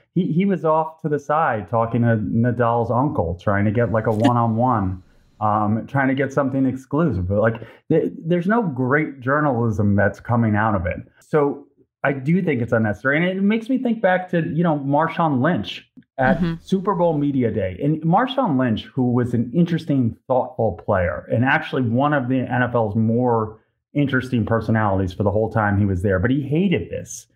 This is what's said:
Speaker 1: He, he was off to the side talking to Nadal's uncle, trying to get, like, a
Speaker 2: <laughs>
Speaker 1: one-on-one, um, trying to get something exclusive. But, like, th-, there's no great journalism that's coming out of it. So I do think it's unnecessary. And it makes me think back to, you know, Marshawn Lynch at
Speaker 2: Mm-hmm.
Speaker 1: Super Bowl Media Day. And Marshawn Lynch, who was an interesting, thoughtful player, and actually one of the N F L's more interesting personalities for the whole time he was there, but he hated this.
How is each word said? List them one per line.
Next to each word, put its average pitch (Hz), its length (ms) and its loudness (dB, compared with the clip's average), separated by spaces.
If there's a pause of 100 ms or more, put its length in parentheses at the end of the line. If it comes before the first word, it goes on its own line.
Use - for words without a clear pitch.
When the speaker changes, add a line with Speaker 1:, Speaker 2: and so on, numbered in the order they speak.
(140)
Speaker 1:
He, 165 180 0
he 180 120 2
was 180 200 0
off 156 380 0
to 156 60 -4
the 147 100 0
side 143 500 -2
talking 117 340 0
to 117 140 4
Nadal's 117 760 0
uncle, 117 500 0
trying 101 240 0
to 110 80 2
get, 117 180 0
like, 110 160 -2
a 117 60 2
Speaker 2:
<laughs> - 0 -
Speaker 1:
one-on-one, 113 920 0 (380)
um, 107 460 0
trying 135 220 0
to 135 60 0
get 139 180 -2
something 135 340 0
exclusive. 127 600 -2
But, 101 120 0
like, 113 140 2 (340)
th-, 156 300 2
there's 170 280 -2
no 226 160 2
great 139 580 -2
journalism 117 760 0
that's 101 240 2
coming 113 360 0
out 107 180 2
of 90 120 -2
it. - 120 -6 (220)
So 143 460 -2 (380)
I 143 80 2
do 143 280 0
think 147 220 0
it's 113 100 -4
unnecessary. 113 440 0
And 170 100 0
it 190 160 -4
makes 226 260 0
me 262 100 0
think 233 220 -2
back 185 300 0
to, 170 100 0
you 156 220 -2
know, 160 160 2
Marshawn 143 640 0
Lynch 135 480 -4 (280)
at 135 220 2
Speaker 2:
Mm-hmm. 170 240 -2
Speaker 1:
Super 190 320 -2
Bowl 170 240 0
Media 135 320 0
Day. 95 320 -4
And 151 200 0
Marshawn 208 560 0
Lynch, 117 260 0
who 123 280 -2
was 123 220 0
an 117 180 -2
interesting, 156 640 0 (120)
thoughtful 117 540 -2
player, 87 480 -2
and 120 140 2
actually 143 380 0
one 127 320 0
of 127 140 -2
the 131 100 0
N 123 240 -2
F 123 120 0
L's 110 220 0
more 113 640 0 (320)
interesting 127 540 0
personalities 104 680 0
for - 120 -4
the 101 60 2
whole 107 200 2
time 104 280 2
he 104 60 2
was 92 180 0
there, 95 160 2
but 120 120 2
he 143 100 0
hated 151 500 0
this. - 460 -12